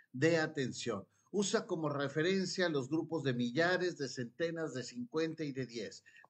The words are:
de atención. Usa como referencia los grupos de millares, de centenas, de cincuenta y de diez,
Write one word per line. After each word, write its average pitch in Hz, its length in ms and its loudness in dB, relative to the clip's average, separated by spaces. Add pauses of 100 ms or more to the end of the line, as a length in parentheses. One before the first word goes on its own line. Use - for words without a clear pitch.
(120)
de 160 260 6
atención. 127 680 -2 (240)
Usa 202 340 2
como 165 220 0
referencia 165 800 2
los 135 220 0
grupos 160 340 -2
de 135 100 2
millares, 165 640 2
de 139 120 -4
centenas, 160 640 -4
de 127 100 -4
cincuenta 156 640 -4
y 139 80 -4
de 131 120 -4
diez, 117 380 -8 (260)